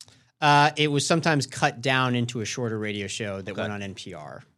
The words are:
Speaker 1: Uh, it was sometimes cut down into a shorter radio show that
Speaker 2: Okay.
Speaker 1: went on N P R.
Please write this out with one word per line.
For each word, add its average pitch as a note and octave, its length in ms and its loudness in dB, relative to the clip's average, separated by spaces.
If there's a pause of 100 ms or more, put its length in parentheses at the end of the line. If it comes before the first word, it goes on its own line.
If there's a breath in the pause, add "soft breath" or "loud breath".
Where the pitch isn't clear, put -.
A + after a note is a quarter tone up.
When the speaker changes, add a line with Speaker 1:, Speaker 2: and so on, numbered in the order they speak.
(380 loud breath)
Speaker 1:
Uh, D3 380 6
it D3+ 120 2
was C#3+ 180 0
sometimes D#3+ 400 2
cut C3 340 -2
down C3 340 2
into A#2+ 280 -2
a - 20 -6
shorter A2 340 -4
radio G#2 280 -4
show G2 340 -6
that G2 120 -10
Speaker 2:
Okay. F#2+ 100 -8
Speaker 1:
went F2+ 100 -4
on G#2 80 -8
N G2 140 -10
P F#2+ 180 -14
R. D2+ 300 -14 (160)